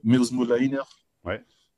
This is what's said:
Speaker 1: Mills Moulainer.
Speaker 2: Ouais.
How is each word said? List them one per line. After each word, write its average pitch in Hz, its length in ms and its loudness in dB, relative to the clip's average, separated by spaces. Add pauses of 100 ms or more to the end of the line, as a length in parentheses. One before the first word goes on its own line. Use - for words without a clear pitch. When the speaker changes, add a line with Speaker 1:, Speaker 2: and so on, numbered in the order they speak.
Speaker 1:
Mills 123 300 2
Moulainer. 127 480 0 (420)
Speaker 2:
Ouais. 95 200 -8 (340)